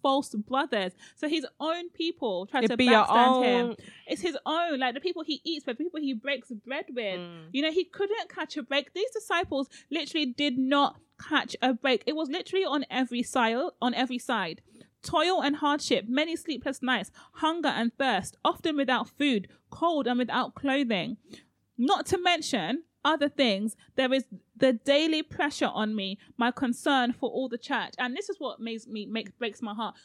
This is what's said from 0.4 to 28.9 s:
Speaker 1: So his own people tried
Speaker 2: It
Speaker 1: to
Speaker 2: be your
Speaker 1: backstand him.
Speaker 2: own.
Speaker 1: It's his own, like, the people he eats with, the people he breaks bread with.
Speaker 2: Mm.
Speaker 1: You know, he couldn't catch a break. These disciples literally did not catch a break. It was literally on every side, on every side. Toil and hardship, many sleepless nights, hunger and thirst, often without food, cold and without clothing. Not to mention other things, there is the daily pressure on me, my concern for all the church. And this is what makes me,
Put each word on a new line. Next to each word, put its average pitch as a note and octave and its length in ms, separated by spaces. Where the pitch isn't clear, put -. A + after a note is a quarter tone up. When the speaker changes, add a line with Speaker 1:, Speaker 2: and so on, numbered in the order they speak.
Speaker 1:
So D4+ 120
his D4+ 160
own E4+ 320
people A3+ 560
tried A#3 180
Speaker 2:
It G#3+ 40
Speaker 1:
to A#3 80
Speaker 2:
be B3+ 80
your A#3 200
Speaker 1:
backstand B3+ 400
him. A#3+ 260
Speaker 2:
own. - 60
Speaker 1:
It's G#3+ 160
his E4 240
own, D#4+ 320
like, B3+ 160
the C4+ 60
people F4 240
he D4 200
eats D#4 220
with, A#3 120
the D4+ 60
people D#4+ 160
he C#4 120
breaks C4 380
bread B3+ 440
with. G3+ 240
Speaker 2:
Mm. E3+ 320
Speaker 1:
You B3 120
know, D#4 100
he F4 120
couldn't G4 440
catch - 280
a D#4 60
break. C4+ 320
These G#4 160
disciples E4+ 580
literally D4+ 360
did C4 300
not C4+ 440
catch - 320
a C4 100
break. B3+ 340
It - 80
was D#4 140
literally F#4 380
on C#4 240
every B3 320
side, A#3 340
on A#3+ 140
every B3 240
side. G3+ 420
Toil F4 380
and C#4+ 160
hardship, D4 500
many D4+ 300
sleepless C#4 460
nights, B3 280
hunger D#4 380
and A3+ 260
thirst, A#3 480
often E4 320
without B3+ 320
food, C4 400
cold D#4+ 360
and B3 120
without A#3+ 360
clothing. A#3+ 600
Not D4+ 280
to F#4+ 120
mention D#4 640
other D4 280
things, G#3+ 460
there C4 180
is C4+ 140
the C4 160
daily D#4 480
pressure D4 500
on G#3+ 240
me, G3 220
my A#3+ 140
concern B3 640
for - 160
all C4 180
the A#3 80
church. A#3 420
And B3 160
this G4 140
is F#4+ 100
what - 220
makes A3+ 260
me, G#3 200